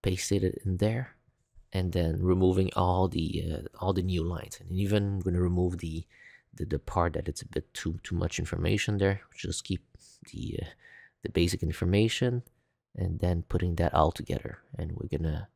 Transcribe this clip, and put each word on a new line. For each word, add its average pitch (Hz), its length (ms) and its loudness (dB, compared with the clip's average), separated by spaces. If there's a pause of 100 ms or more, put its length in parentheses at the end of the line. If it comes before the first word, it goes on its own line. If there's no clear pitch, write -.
paste 95 300 -2
it 98 340 0
in 92 120 0
there, 110 380 0 (560)
and 92 220 0
then 87 280 2
removing 92 540 4
all 92 320 4
the, 80 440 -2
uh, - 280 -8
all 92 140 0
the 90 100 0
new 90 200 0
lines. - 360 -6
And 87 120 -12
even 101 320 2 (120)
I'm 95 40 -2
gonna 90 220 0
remove 90 360 2
the, 82 280 -6 (480)
the, - 120 -4
the 73 140 -2
part 85 340 0
that 76 160 -4
it's - 140 -8
a - 40 -14
bit - 260 -6
too, 82 300 -6
too - 120 -6
much 87 240 -2
information 98 580 0
there. 98 240 2 (140)
Just - 280 -8
keep - 200 -6 (480)
the, - 300 -8
uh, - 40 -6 (580)
the - 60 -4
basic 87 340 2
information 110 800 2 (520)
and 87 240 -2
then 87 220 2
putting 87 340 0
that 87 200 0
all 78 160 6
together. - 480 -6 (180)
And 80 140 -4
we're - 260 -6
gonna 80 380 -2